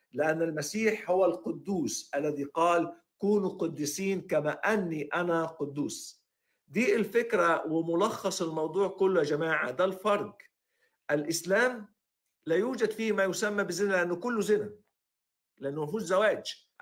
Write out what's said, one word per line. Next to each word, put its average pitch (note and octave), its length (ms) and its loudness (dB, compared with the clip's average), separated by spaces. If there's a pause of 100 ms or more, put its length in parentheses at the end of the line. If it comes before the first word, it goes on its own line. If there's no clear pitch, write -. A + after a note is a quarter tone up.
(120)
لأن D#3 300 0
المسيح E3+ 680 0
هو F#3 140 6
القدوس E3+ 880 -2
الذي C#3+ 300 -2
قال: E3 500 2 (240)
"كونوا G3 320 2
قديسين F3 720 -4
كما D3+ 300 0
أني F3 520 0
أنا E3+ 440 0
قدوس". - 800 -8 (440)
دي A#3 280 2
الفكرة F3+ 720 2
وملخص E3+ 760 0
الموضوع D#3+ 460 0
كله F#3+ 320 2
يا D3+ 40 4
جماعة، D3+ 460 0
ده B2+ 140 0
الفرق. F#3+ 540 -2 (720)
الإسلام F#3+ 800 0 (580)
لا D#3+ 100 2
يوجد A3+ 340 0
فيه A3 220 -2
ما G3 120 2
يسمى G#3 400 0
بزنا، F3+ 280 -2
لأنه F3 240 2
كله A#3 240 -2
زنا، G3+ 300 2 (880)
لأنه C#3 220 -6
ما D3 60 -4
فيهوش G3+ 160 -4
زواج. F#3+ 640 0 (160)